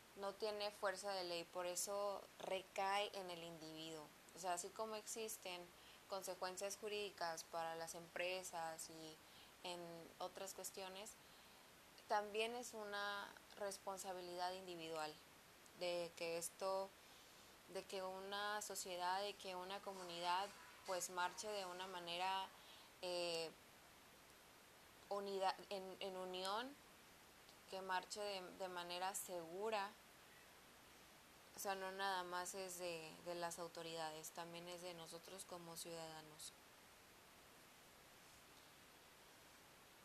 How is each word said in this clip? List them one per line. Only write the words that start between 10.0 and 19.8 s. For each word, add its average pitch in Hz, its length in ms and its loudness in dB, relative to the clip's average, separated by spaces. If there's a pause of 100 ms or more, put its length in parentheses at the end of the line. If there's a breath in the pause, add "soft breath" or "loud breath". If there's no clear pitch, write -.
otras 185 340 0
cuestiones, 190 580 -4 (960 loud breath)
también 214 480 8
es 240 180 -2
una 202 600 2 (240)
responsabilidad 185 960 2
individual 165 600 0 (680)
de 175 380 4
que 170 200 2
esto, 190 520 2 (800 loud breath)
de 180 160 0
que 190 180 0
una 202 580 2
sociedad, 185 600 4
de 202 140 2
que 185 200 -2
una 185 260 0